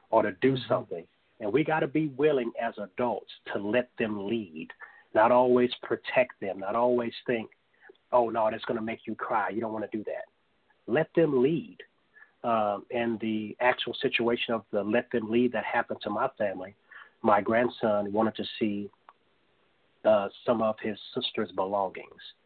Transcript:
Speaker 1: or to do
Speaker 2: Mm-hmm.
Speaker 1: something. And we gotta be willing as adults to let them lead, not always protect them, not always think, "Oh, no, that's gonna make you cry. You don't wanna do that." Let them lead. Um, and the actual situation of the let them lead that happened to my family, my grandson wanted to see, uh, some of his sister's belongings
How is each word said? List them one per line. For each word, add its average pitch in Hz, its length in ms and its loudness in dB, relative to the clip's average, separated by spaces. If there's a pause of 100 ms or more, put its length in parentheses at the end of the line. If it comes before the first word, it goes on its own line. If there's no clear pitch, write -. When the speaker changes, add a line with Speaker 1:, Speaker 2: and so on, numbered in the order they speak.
(120)
Speaker 1:
or 110 120 6
to 101 100 -2
do 131 200 2
Speaker 2:
Mm-hmm. 127 140 -4
Speaker 1:
something. 90 400 -4 (320)
And 107 140 -4
we 151 100 4
gotta 156 240 0
be 156 220 0
willing 131 420 2 (100)
as 117 160 -4
adults 104 540 -4 (220)
to 107 60 -4
let 113 380 0
them 104 300 -4
lead, 87 420 -6 (440)
not 113 180 6
always 123 420 6 (100)
protect - 560 0
them, 95 200 -6
not 98 160 -4
always 120 380 2 (140)
think, 113 240 -2 (600)
"Oh, 120 180 4
no, 110 220 0
that's 110 140 -8
gonna 117 160 -2
make 113 260 -8
you 107 80 -8
cry. 101 340 -2
You 104 120 -4
don't 110 120 -4
wanna 110 180 -6
do 107 140 -6
that." - 200 -8 (600)
Let 156 280 0
them 151 260 4
lead. 147 420 0 (600)
Um, 107 480 0
and 117 280 -2
the 107 400 -4
actual 123 360 0
situation 120 600 0
of 110 160 -6
the 101 120 0
let 117 280 0
them 110 200 -2
lead 123 220 4
that 107 120 -4
happened - 360 -4
to 104 100 -6
my 113 160 -2 (100)
family, 95 380 -6 (460)
my 104 200 4
grandson 107 720 0
wanted 110 220 0
to 101 100 -6 (140)
see, 101 300 -2 (1160)
uh, 101 240 4 (160)
some 113 160 2
of 110 180 0
his 107 200 -6 (140)
sister's 110 380 -4
belongings 95 720 -4 (240)